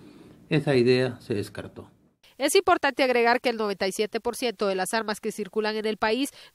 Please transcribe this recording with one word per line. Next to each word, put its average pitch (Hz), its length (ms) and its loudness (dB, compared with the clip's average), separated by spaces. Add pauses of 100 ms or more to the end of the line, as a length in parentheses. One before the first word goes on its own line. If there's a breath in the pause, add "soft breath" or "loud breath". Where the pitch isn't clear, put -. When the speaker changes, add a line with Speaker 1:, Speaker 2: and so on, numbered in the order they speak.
(480 loud breath)
Speaker 1:
esa 147 260 2
idea 127 460 2
se - 140 -8
descartó. - 580 -10 (460 soft breath)
Speaker 2:
Es 294 180 0
importante 339 480 2
agregar 240 380 4
que 254 80 0
el 233 80 -2
noventa 202 320 -2
y - 20 -2
siete 196 300 -4
por 233 160 -6
ciento 214 300 -2
de 196 80 0
las 185 180 -4
armas 214 260 -4
que 214 140 -6
circulan 214 420 -4
en 214 100 -4
el 214 120 -2
país 240 340 0 (240 loud breath)